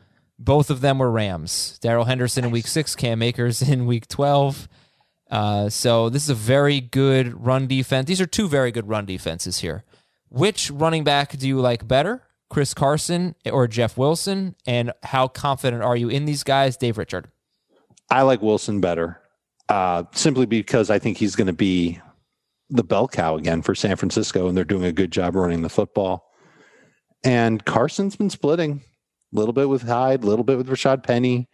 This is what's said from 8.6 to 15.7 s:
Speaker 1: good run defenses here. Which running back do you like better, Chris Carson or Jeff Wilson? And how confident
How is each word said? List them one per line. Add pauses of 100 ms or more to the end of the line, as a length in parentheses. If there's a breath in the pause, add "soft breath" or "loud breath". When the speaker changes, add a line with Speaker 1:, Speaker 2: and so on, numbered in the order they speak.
Speaker 1:
good
run
defenses
here. (460)
Which
running
back
do
you
like
better, (280)
Chris
Carson (140)
or
Jeff
Wilson? (100)
And (120)
how
confident